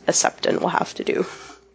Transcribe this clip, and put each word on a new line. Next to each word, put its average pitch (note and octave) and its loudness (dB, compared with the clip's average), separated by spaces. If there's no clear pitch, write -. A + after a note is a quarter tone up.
A D#3+ 2
Septon - 2
will - 0
have - 0
to - -6
do. - 0